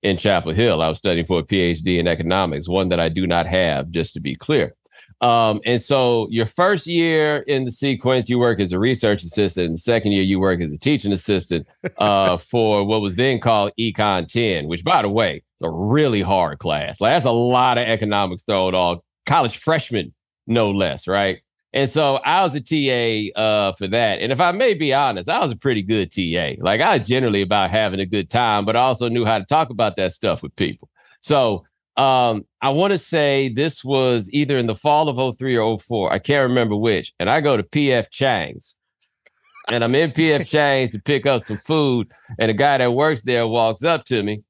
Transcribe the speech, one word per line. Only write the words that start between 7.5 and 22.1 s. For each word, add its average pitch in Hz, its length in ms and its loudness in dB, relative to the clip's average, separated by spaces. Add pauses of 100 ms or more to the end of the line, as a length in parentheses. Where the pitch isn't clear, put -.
the 120 80 -6
sequence, 131 580 0
you 123 80 2
work 117 220 2
as 92 100 0
a 90 80 -2
research 110 460 0
assistant. 90 420 -2
And 82 80 -2
the 82 60 -8
second 107 320 0
year, 98 100 2
you 95 160 2
work 92 220 2
as 78 120 -4
a 78 60 -12
teaching 131 340 0
assistant, 90 540 -2 (300)
uh, 98 400 2
<laughs> - 140 -12
for 110 340 2
what 107 160 0
was 98 160 -4
then 127 240 0
called 104 360 2
Econ 104 520 -2
ten, 95 400 -2
which, 85 160 -6
by 160 180 2
the 104 60 -2
way, 101 300 0
is - 280 -12
a 82 40 -2
really 107 520 0
hard 85 380 -2
class. 73 400 -4
Like, 117 140 4
that's 160 100 2
a 127 80 2
lot 123 440 2
of 117 120 -2
economics 101 560 -2
thrown 92 320 0
off. 87 240 0 (260)
College 143 320 2
freshmen, 120 560 -4 (320)
no 113 240 2
less, 92 380 -2
right? 98 300 0 (360)
And 135 160 0
so 143 260 2